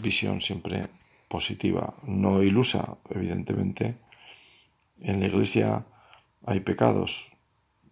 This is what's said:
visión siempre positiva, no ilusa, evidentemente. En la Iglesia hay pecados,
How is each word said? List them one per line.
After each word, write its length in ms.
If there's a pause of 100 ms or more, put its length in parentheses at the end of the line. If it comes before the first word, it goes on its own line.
visión 400
siempre 480 (400)
positiva, 640 (120)
no 380
ilusa, 540 (140)
evidentemente. 880 (1040)
En 200
la 60
Iglesia 580 (600)
hay 140
pecados, 720 (600)